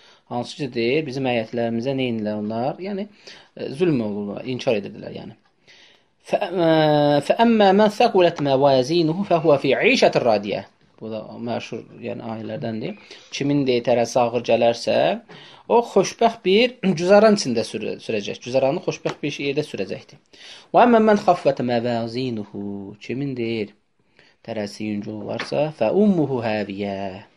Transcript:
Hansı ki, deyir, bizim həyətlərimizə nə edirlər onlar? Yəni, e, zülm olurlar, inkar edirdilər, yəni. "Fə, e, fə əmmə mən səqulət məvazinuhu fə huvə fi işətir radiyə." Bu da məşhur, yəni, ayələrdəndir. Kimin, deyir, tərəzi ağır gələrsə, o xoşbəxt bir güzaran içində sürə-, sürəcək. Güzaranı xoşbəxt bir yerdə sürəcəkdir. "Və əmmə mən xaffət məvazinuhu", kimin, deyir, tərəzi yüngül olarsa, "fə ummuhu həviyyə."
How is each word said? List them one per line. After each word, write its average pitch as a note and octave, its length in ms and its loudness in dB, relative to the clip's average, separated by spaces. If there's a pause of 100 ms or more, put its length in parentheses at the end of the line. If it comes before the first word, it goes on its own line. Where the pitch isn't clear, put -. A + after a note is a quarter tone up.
(280)
Hansı A#2+ 280 -8
ki, D3 120 -6
deyir, A#2+ 380 0
bizim C3+ 180 -6
həyətlərimizə A#2 720 -2
nə C3 140 -2
edirlər G#2+ 280 -4
onlar? A2+ 380 -4
Yəni, G3 320 -8 (480)
e, - 140 -10
zülm C#3+ 300 0
olurlar, G#2 440 -6
inkar B2 300 -2
edirdilər, G2 460 -8
yəni. - 140 -16 (960)
"Fə, - 80 0
e, D#3 840 2
fə - 160 0
əmmə A3 380 4
mən G#3 160 4
səqulət F#3 480 2
məvazinuhu C#3+ 880 2
fə E3+ 160 2
huvə D#3+ 160 6
fi C3 160 0
işətir E3+ 480 4
radiyə." G#2 420 0 (360)
Bu A2 80 -12
da A2 140 -10 (180)
məşhur, A2+ 400 -8 (240)
yəni, A#2 160 -10
ayələrdəndir. A2+ 760 -10 (360)
Kimin, C#3+ 320 0
deyir, B2 220 0
tərəzi A#2+ 340 2
ağır A#2 240 0
gələrsə, A#2 520 2 (680)
o A3 160 2
xoşbəxt G#3+ 640 0
bir A3 300 4 (240)
güzaran G3+ 420 6
içində A2+ 240 -2
sürə-, G#2 400 -8
sürəcək. G2+ 400 -6
Güzaranı C3 400 0
xoşbəxt - 380 -6
bir D3 240 -6
yerdə C#3+ 180 -2
sürəcəkdir. - 560 -10 (540)
"Və G3 100 8
əmmə A#3 240 6
mən G#3 160 4
xaffət D3 400 2
məvazinuhu", A2+ 1400 -4
kimin, C3+ 380 -8
deyir, A2+ 340 -4 (720)
tərəzi G#2+ 460 -8
yüngül G#2 320 -8
olarsa, C#3 500 -4
"fə - 160 0 (160)
ummuhu C#3+ 400 0
həviyyə." G2+ 920 -6